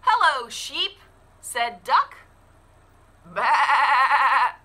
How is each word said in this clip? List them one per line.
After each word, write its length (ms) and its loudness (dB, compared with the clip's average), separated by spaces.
Hello, 460 0
Sheep, 500 -10
said 440 -8
Duck. 320 -2
Baa 1200 2